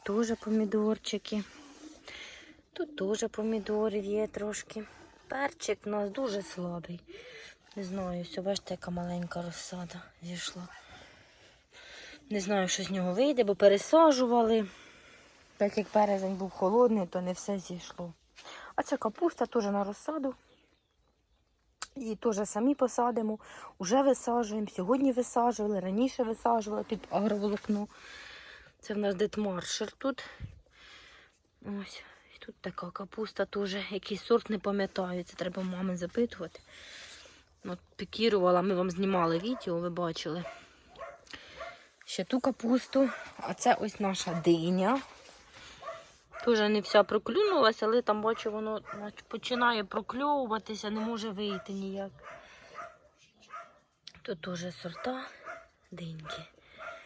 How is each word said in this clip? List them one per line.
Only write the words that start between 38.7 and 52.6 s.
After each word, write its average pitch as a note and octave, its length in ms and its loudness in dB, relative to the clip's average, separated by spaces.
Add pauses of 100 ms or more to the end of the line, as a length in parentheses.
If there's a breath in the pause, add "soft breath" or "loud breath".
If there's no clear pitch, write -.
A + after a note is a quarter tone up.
вам F3+ 160 2
знімали F3 480 2
відео, F#3+ 400 -2
ви F3 120 -2
бачили. E3+ 540 -4 (1600 loud breath)
Ще - 200 -4
ту B3+ 160 0
капусту, B3+ 720 4 (260 loud breath)
а - 180 -6
це - 200 4
ось - 260 -4
наша F#3+ 340 -2 (100)
диня. F#3 560 4 (1400 loud breath)
Теж A3+ 160 6
не G#3 200 4
вся G#3 220 6
проклюнулася, A#3+ 840 4
але A#3 160 4
там, G#3+ 200 0
бачу, A3 280 0
воно, G#3+ 300 -4 (140)
значить, G#3 340 -12
починає A#3+ 560 0
прокльовуватися, A3 1080 -2
не G#3+ 100 -2
може A3 300 -4
вийти G3 420 -6
ніяк. G3 380 -6 (2000 loud breath)